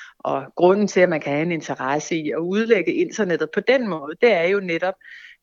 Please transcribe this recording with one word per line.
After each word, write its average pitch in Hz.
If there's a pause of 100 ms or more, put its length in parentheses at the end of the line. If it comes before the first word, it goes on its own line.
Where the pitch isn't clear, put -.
(200)
Og 139 (100)
grunden 190
til, 190
at 180
man 147
kan 143
have 147
en 170
interesse 147
i 151
at 131
udlægge 190
internettet 165
på -
den 247
måde, 160
det 240
er 170
jo 196
netop, 180 (500)